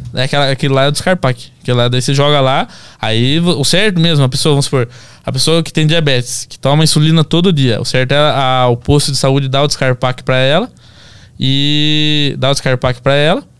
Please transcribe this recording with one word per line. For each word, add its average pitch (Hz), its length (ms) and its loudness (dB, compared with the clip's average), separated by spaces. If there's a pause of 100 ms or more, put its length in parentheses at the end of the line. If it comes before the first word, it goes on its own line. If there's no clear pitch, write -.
(140)
é 127 100 -2
aquela, 139 260 0
aquele 135 240 -2
lá 135 100 2
é 143 40 2
o 147 40 0
descarpaque, 135 540 -2 (180)
que 127 80 -2
lá 120 160 2
daí 123 140 0
você 139 100 -2
joga 143 280 2
lá, 139 280 0 (320)
aí 117 380 0
vo-, 170 220 0
o 131 40 -2
certo 190 360 0
mesmo, 160 240 2
a 127 40 2
pessoa, 147 240 0
vamos 143 140 0
supor, 127 200 -2 (380)
a - 80 -6
pessoa 160 300 0
que - 100 -8
tem 156 140 0
diabetes, 143 640 -2
que - 100 -20
toma 147 260 2
insulina 156 400 2
todo 170 280 2
dia, 131 280 0
o 120 40 -6
certo 127 280 -2
é 143 60 2
a, 131 500 0
o 120 80 2
posto 143 360 0
de 135 40 -4
saúde 135 320 0
dar 139 140 0
o 147 40 2
descarpaque 127 560 -2
pra 131 140 -2
ela, 147 320 0 (720)
e 147 1000 0
dar 131 120 0
o - 20 0
descarpaque 127 480 -2
pra 135 140 0
ela 160 280 0 (180)